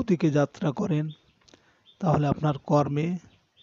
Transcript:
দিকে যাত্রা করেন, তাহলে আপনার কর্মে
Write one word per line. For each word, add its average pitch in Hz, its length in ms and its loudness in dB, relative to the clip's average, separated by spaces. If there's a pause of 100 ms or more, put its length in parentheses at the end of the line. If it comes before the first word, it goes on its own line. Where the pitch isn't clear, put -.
দিকে 165 240 2
যাত্রা 143 420 0
করেন, 156 320 -2 (960)
তাহলে 151 280 2
আপনার 147 360 0
কর্মে 147 420 0 (560)